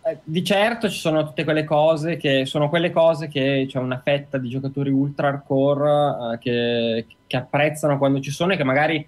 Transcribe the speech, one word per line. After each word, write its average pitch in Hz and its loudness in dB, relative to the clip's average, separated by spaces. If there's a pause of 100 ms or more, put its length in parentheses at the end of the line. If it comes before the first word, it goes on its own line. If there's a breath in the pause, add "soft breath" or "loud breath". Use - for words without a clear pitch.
eh, 160 -4
di 160 -4
certo 220 2
ci 180 -6
sono 156 0
tutte 151 -6
quelle 156 0
cose 156 2
che, 135 0
sono 147 0
quelle 170 0
cose 165 4
che 135 0
c'è 135 -6
una 127 -2
fetta 143 -2
di 127 -6
giocatori 135 -4
ultra 143 0
hardcore, 139 0
eh, 117 -6
che, 120 -2 (200)
che - -6
apprezzano 147 0
quando 139 2
ci 139 -6
sono 170 -2
e 185 0
che 147 -2
magari 151 0